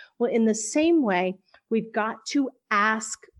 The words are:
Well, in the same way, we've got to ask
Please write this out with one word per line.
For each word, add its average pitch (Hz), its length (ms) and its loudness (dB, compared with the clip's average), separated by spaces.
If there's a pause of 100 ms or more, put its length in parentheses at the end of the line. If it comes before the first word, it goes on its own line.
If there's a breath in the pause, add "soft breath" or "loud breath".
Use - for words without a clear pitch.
(200 loud breath)
Well, 240 120 0
in 233 140 2
the 220 100 2
same 311 480 2
way, 185 340 0 (320 soft breath)
we've 226 240 -2
got 220 340 -4
to 269 220 0 (220)
ask 220 480 0 (200)